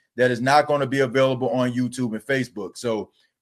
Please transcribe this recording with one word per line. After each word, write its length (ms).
that 140
is 100
not 260
gonna 200
be 140
available 500
on 220
YouTube 420
and 100
Facebook. 540
So 320